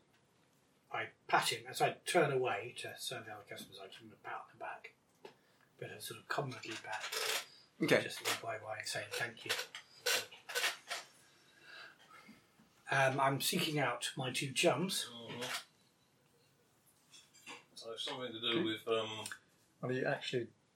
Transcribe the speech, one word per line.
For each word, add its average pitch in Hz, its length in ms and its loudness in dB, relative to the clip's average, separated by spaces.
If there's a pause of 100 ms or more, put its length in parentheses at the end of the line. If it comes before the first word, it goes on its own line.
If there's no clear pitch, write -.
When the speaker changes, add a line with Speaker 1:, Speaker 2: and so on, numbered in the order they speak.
(920)
Speaker 1:
I - 200 -2 (160)
pat - 260 4
him 117 160 -4
as - 140 -2
I - 140 4 (100)
turn 151 260 6
away 120 460 2
to - 200 -8
serve 113 280 -6
the 107 60 -10
other 104 140 -14
customers. - 360 -14
I 95 60 -12
give - 120 -18
him 107 120 -16
a - 140 -18
pat - 140 -6
on - 120 -16
the - 60 -20
back, - 360 -10 (840)
but - 120 -8
a - 100 -12
sort - 200 -10
of - 80 -18
comradely 123 540 -4
pat. - 220 -6 (800)
Speaker 2:
Okay. 120 200 6
Speaker 1:
Just - 180 -6
a - 40 -6
little - 240 -2
bye-bye - 300 -6
and - 100 -8
saying - 240 -4
thank 113 320 -4
you. - 60 -2 (3500)
Um, 135 300 6
I'm 135 200 6
seeking 151 380 2
out - 380 2
my 127 140 -2
two 131 220 -2
chums. - 600 4
Speaker 3:
Mm-hmm. - 280 -8 (2250)
So 113 140 -12 (100)
something 123 340 -4
to 113 80 -8
do 117 80 0 (120)
Speaker 2:
Okay. - 20 4
Speaker 3:
with, 110 260 -2
um, 110 360 2 (580)
Speaker 4:
Are 127 100 0
you 135 140 2
actually 131 420 0 (280)